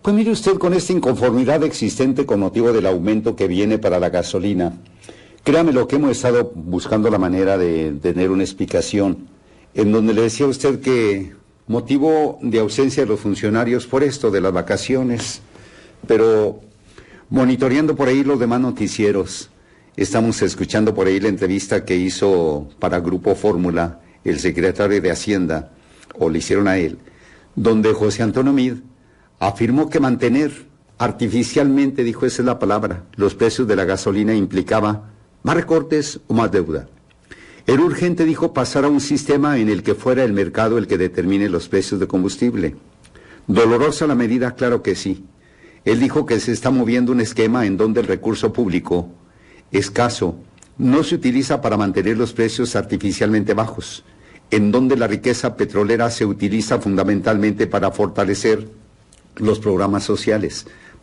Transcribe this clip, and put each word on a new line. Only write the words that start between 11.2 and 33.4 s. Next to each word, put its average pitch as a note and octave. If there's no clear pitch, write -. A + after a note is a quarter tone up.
motivo C3+
de A2+
ausencia C3+
de G#2
los G#2
funcionarios A2+
por C3+
esto C3
de F#2+
las F#2+
vacaciones, A#2+
pero G#2+
monitoreando C3
por C#3
ahí C3+
los C3+
demás A#2+
noticieros, G#2
estamos A2+
escuchando G#2
por F#2+
ahí F#2+
la G#2
entrevista F#2+
que F#2
hizo F2+
para F2+
Grupo F#2
Fórmula F2
el D#2+
secretario F#2+
de F2+
Hacienda, E2
o D#2+
le D#2+
hicieron G2
a F#2+
él, D#2+
donde A2
José G#2
Antonio B2+
Meade B2+
afirmó A#2
que D3+
mantener C3+
artificialmente, C3+
dijo, A#2
esa B2
es A#2+
la B2
palabra, G2+
los G2
precios A#2